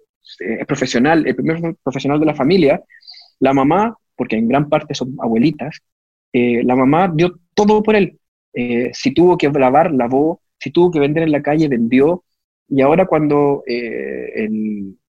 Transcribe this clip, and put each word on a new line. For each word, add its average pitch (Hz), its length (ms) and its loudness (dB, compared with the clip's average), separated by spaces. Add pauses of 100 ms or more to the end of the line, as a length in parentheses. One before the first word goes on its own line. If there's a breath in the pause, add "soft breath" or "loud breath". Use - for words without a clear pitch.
(400)
es 107 260 -8
profesional, 143 600 0
el 127 80 -2
primer 165 480 -4
profesional 139 380 -4
de 160 60 0
la 147 80 0
familia, 147 480 2 (580 loud breath)
la 135 140 2
mamá, 175 420 2 (180)
porque 113 220 -4
en 113 100 0
gran 143 220 0
parte 151 260 -2
son 127 240 -8
abuelitas, 120 640 -2 (540)
eh, 120 300 0
la 123 120 2
mamá 147 380 2
dio 175 240 0 (160)
todo 214 280 2
por 214 140 2
él. 190 220 0 (340)
Eh, 120 400 -4
si - 220 -4
tuvo 170 240 4
que 156 100 0
lavar, 143 420 2
lavó, 135 520 0 (160)
si - 120 -10
tuvo 175 200 4
que 160 100 0
vender 151 220 0
en 156 100 0
la 139 80 0
calle, 151 280 0
vendió, 131 540 2 (460)
y 131 140 0
ahora 165 240 4
cuando, 147 600 0
eh, 120 680 -8
el, 107 640 -6 (160)